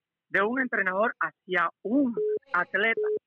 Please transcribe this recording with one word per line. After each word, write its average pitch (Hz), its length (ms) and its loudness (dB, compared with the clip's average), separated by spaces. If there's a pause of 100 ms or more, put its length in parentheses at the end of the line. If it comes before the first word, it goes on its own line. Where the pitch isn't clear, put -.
(300)
de 190 120 2
un 240 200 0
entrenador 208 580 0
hacia 170 500 -2 (140)
un 240 320 0 (380)
atleta. 220 480 0 (260)